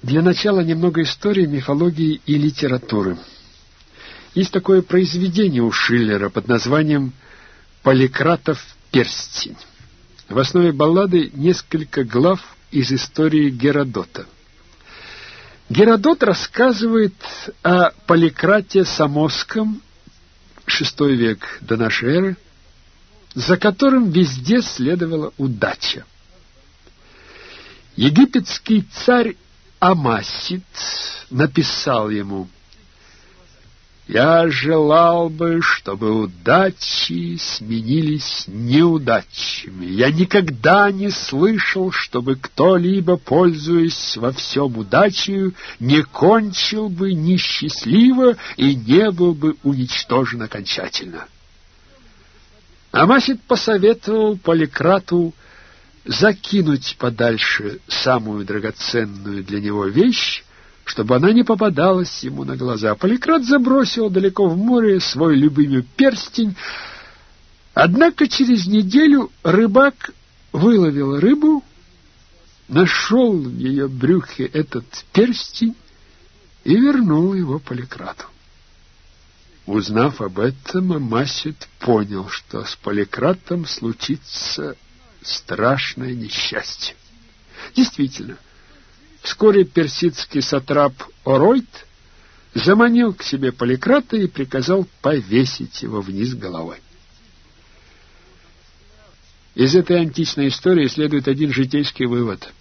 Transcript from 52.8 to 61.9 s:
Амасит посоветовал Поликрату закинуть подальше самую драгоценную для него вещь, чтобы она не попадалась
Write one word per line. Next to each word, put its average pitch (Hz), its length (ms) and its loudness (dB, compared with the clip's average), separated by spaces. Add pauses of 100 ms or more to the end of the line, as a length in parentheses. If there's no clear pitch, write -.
Амасит 226 520 2
посоветовал 214 960 0
Поликрату 165 960 0 (720)
закинуть 180 920 0
подальше 113 920 -2
самую 110 560 -2
драгоценную 101 1000 -6
для 101 180 -6
него 104 260 -4
вещь, 180 580 0 (400)
чтобы 113 320 0
она 170 160 4
не 240 120 6
попадалась 185 800 0